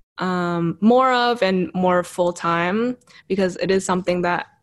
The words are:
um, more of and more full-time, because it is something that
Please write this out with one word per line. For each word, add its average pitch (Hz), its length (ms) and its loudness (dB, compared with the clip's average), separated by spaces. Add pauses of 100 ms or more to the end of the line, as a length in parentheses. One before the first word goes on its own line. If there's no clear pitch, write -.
(200)
um, 175 640 -2
more 254 300 6
of 240 300 0
and 190 320 0
more 180 300 2
full-time, 175 920 -2 (300)
because 185 300 -2
it 185 140 -2
is 190 140 0
something 180 360 -2
that 175 260 -2 (160)